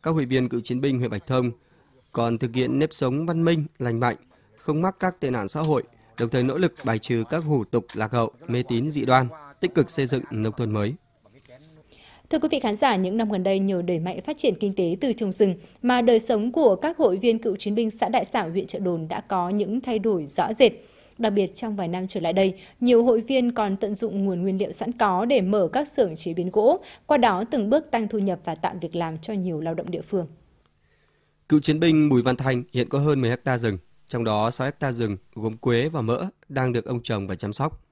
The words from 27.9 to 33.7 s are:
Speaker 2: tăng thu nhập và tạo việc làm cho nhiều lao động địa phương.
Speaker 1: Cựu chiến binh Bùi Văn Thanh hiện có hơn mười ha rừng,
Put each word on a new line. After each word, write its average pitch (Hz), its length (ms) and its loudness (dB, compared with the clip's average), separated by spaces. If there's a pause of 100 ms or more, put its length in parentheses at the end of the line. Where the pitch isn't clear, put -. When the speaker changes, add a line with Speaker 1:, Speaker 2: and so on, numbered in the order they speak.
Speaker 2:
tăng 226 160 -2
thu 214 120 -4
nhập 196 260 -2
và 160 100 -4
tạo 165 260 -4
việc 170 140 -8
làm 165 220 -4
cho 190 160 -10
nhiều 180 280 -4
lao 165 120 -4
động 170 180 -6
địa 165 100 -6
phương. 175 260 -4 (1200)
Speaker 1:
Cựu 151 100 6
chiến 156 200 0
binh 156 300 6
Bùi 123 120 6
Văn 127 140 2
Thanh 131 280 0 (100)
hiện 123 160 0
có 139 100 0
hơn 143 220 2
mười 120 140 2 (100)
ha 127 120 0
rừng, 113 200 0 (300)